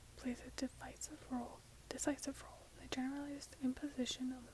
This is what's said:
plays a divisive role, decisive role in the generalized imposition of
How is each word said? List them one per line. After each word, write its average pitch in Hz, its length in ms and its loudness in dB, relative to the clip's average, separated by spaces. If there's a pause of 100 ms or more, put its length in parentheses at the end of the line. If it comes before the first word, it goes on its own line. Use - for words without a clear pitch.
(160)
plays 247 300 0
a 254 140 -8
divisive - 600 -2 (100)
role, 247 300 0 (300)
decisive - 540 2
role - 320 -10
in - 80 -10
the - 120 0
generalized 285 680 0
imposition 254 680 4
of 247 220 -4